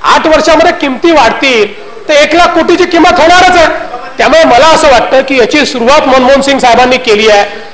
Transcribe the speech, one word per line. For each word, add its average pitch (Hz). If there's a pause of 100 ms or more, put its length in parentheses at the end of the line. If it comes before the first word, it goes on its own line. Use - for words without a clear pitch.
आठ 269
वर्षामध्ये 311
किमती 285
वाढतील 240 (340)
तर 311
एक 294
लाख 339
कोटीची 339
किंमत 339
होणारच 359
आहे. 311 (500)
त्यामुळे 302
मला 254
असं 311
वाटतं 262
की 269
याची 254
सुरुवात 277
मनमोहन 262
सिंग 277
साहेबांनी 247
केली 220
आहे. 202 (280)